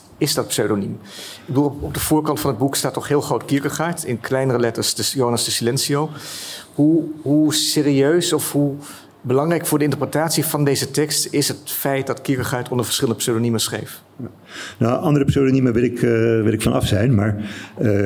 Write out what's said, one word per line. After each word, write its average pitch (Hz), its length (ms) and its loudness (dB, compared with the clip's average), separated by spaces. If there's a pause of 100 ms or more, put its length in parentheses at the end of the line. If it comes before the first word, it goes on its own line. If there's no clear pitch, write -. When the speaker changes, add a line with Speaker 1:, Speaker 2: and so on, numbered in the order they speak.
(180)
Speaker 1:
is 147 160 0
dat 123 140 0
pseudoniem? 107 540 -2
Ik - 440 -18
bedoel, 139 200 2
op, 143 180 -4
op 156 100 -8
de - 60 -4
voorkant 151 400 0
van 147 100 0
het 117 100 -2
boek 135 160 0
staat - 180 -2
toch - 140 -6
heel 143 140 2
groot 127 240 -2
Kierkegaard, 160 580 -2
in 120 160 -4
kleinere 131 400 0
letters 113 360 0
de, 113 80 -6
Johannes 120 400 0
de - 80 -4
Silentio. 143 580 0 (640)
Hoe, 151 300 4 (180)
hoe 151 320 2
serieus 147 800 2
of 143 180 -2
hoe 143 220 2 (480)
belangrijk 147 440 2
voor 151 120 0
de 147 60 2
interpretatie 147 640 0
van 147 180 0
deze 139 280 0
tekst 147 420 0
is 143 140 2
het - 160 -4
feit 135 440 -2
dat 120 140 -4
Kierkegaard 123 480 -2
onder 123 160 0
verschillende - 340 -2
pseudoniemen 117 400 0
schreef? - 420 -6 (140)
Speaker 2:
Ja. 120 120 -10 (500)
Nou, 117 240 2
andere 143 240 4
pseudoniemen 131 480 4
wil 120 100 4
ik, 123 180 0
eh, 123 80 4 (320)
wil 107 120 2
ik 107 80 -2
van 127 120 2
af 131 140 0
zijn, 110 280 4
maar, 104 200 2 (420)
eh, - 100 0 (180)